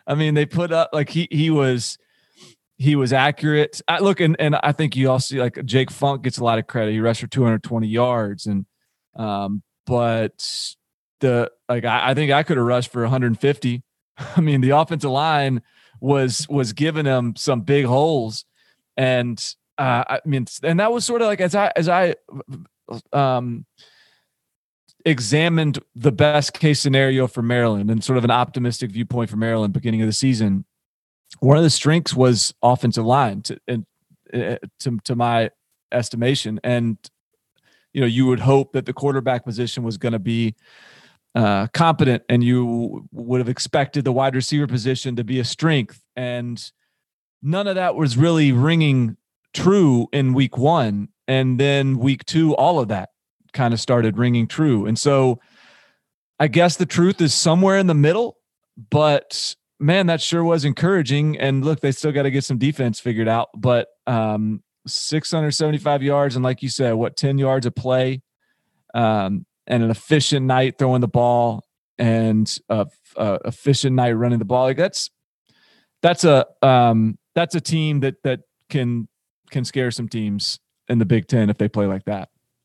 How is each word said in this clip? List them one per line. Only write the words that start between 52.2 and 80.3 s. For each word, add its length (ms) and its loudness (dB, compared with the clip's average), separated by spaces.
two, 300 2
all 240 2
of 100 -2
that 220 -6
kind 200 0
of 60 -2
started 380 0
ringing 300 2
true. 380 0
And 140 -2
so 400 2
I 80 2
guess 280 4
the 100 0
truth 360 2
is 120 2
somewhere 440 4
in 100 2
the 80 4
middle, 420 2
but 640 0
man, 280 2
that 140 0
sure 220 -2
was 200 2
encouraging. 760 0
And 260 0
look, 140 -2
they 120 0
still 200 -4
gotta 180 0
get 140 -2
some 140 -4
defense 420 -2
figured 280 -2
out, 280 0
but, 320 0
um, 560 -2
six 460 -6
hundred 200 -2
seventy-five 520 -2
yards. 320 0
And 80 -2
like 180 -2
you 80 -6
said, 240 -2
what, 220 -4
ten 220 -2
yards 280 0
a 60 -2
play, 500 -2
um, 520 0
and 160 0
an 100 2
efficient 540 0
night 320 0
throwing 240 2
the 60 0
ball 580 0
and 640 0
a, 180 0
a 300 -2
efficient 500 0
night 160 2
running 280 0
the 60 -4
ball. 200 0
Like, 120 0
that's, 320 -4
that's 240 2
a, 200 6
um, 560 4
that's 220 -2
a 60 -2
team 400 -2
that, 220 -4
that 180 -2
can, 380 -2
can 160 -4
scare 260 -2
some 160 -8
teams 520 -6